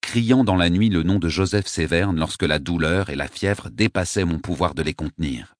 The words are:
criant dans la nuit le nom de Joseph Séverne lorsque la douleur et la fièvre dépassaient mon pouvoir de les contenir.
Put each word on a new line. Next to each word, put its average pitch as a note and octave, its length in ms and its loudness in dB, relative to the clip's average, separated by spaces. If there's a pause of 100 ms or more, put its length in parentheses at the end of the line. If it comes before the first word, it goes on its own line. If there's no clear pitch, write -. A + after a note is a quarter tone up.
criant A#2+ 420 2
dans G2+ 140 4
la F2 140 4
nuit G2 180 4
le E2+ 160 2
nom F#2+ 160 2
de E2+ 80 0
Joseph F#2+ 400 0
Séverne E2+ 500 0
lorsque D#2+ 240 -2
la D#2+ 160 2
douleur E2+ 520 0
et C#2+ 60 -6
la C#2 120 -6
fièvre - 420 -4
dépassaient G2+ 540 -2
mon E2 160 -2
pouvoir E2 340 -4
de - 80 -4
les - 120 -4
contenir. C#2+ 640 -8